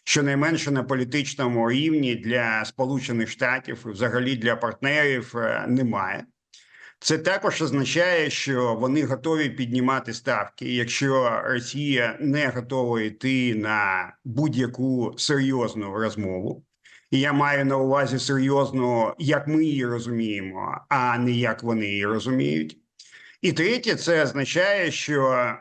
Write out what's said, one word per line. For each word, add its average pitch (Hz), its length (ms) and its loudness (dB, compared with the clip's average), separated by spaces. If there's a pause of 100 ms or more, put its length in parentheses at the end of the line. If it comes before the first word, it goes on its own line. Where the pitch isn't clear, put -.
щонайменше 147 680 2
на 135 120 0
політичному 127 880 0
рівні 143 440 2
для 113 500 0
Сполучених 127 680 -2
Штатів 127 560 -4
і - 20 -12
взагалі 123 480 0
для 117 200 0
партнерів, 135 800 0
е, 113 320 -2
немає. 107 560 0 (720)
Це 156 200 0
також 190 440 0
означає, 151 680 2
що 123 440 0
вони 131 300 0
готові 143 460 0
піднімати 127 600 0
ставки, 123 640 -4
якщо 123 680 2
Росія 123 760 -2
не 147 280 2
готова 120 540 -2
йти 123 520 0
на 104 580 0 (120)
будь-яку 127 920 -2
серйозну 120 760 -2
розмову. 101 720 -4 (460)
І 135 100 2
я 143 120 2
маю 143 320 2
на 135 120 2
увазі 135 420 2
серйозну, 131 1000 2
як 143 300 0
ми 156 160 4
її 139 220 0
розуміємо, 107 1000 -4
а 123 300 2
не 123 120 2
як 120 320 0
вони 113 240 0
її 101 200 0
розуміють. 110 720 0 (640)
І 180 100 2
третє, 208 420 0
це 160 280 2
означає, 165 680 0
що, 131 720 0